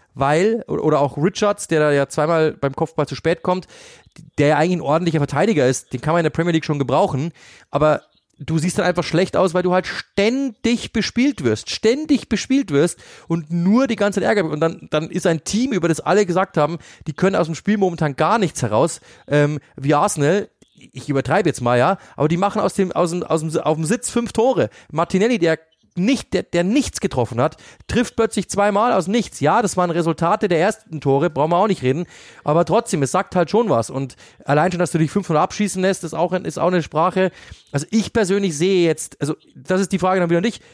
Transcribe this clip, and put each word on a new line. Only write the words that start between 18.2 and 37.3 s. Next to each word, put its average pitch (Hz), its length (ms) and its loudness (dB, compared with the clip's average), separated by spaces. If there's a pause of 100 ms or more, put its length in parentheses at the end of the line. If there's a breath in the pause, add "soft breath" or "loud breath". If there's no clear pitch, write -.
nichts 180 220 -2
heraus, 117 400 0 (260 loud breath)
ähm, 147 320 2 (160 soft breath)
wie 139 180 0
Arsenal, 160 540 2 (260)
ich - 360 -12
übertreibe 143 400 0
jetzt - 100 -2
mal, 123 180 2
ja, 165 200 2 (180 loud breath)
aber 151 140 0
die 165 80 0
machen 196 240 -2
aus - 140 -2
dem, 190 180 0
aus 170 180 0
dem, 175 120 -4
aus 156 180 0
dem, 160 160 -4
auf 156 180 0
dem 160 80 -2
Sitz 185 260 -2
fünf 233 220 -2
Tore. 220 380 2 (200 loud breath)
Martinelli, 190 480 0
der 160 220 0 (360)
nicht, 208 380 0
der, 185 100 -2
der 175 200 -2
nichts 240 380 0
getroffen 120 400 -2
hat, 156 160 -2 (300 loud breath)
trifft - 280 -2
plötzlich 220 320 -2
zweimal 202 460 0
aus 175 140 0
nichts. 214 340 -2
Ja, 170 200 4
das 208 140 -2
waren 180 140 0
Resultate 170 580 0
der 175 120 2
ersten 165 420 -2
Tore, 139 280 2
brauchen 151 220 0
wir 170 60 4
auch 208 100 2
nicht 196 140 -2
reden, 139 240 0 (400 loud breath)
aber 156 180 2
trotzdem, 170 400 0
es 131 80 -2
sagt 185 240 -2
halt 180 140 2
schon 220 200 2
was 117 200 0
und 135 260 -8 (300 loud breath)
allein 151 260 2
schon, 175 80 -2
dass 175 120 0
du 175 60 0
dich 156 140 0
fünfmal 175 280 0
abschießen 190 420 -2
lässt, 185 240 -2
ist 156 80 -10
auch 165 180 -2
ein, 185 140 -4
ist 156 120 -8
auch 165 100 0
eine 180 160 2
Sprache. 175 480 0 (400 loud breath)